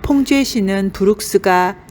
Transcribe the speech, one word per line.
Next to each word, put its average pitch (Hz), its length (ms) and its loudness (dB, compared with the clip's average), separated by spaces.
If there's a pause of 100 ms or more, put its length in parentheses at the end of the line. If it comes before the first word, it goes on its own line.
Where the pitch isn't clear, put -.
퐁주의 277 420 0
시는 196 480 -2
브룩스가 190 960 0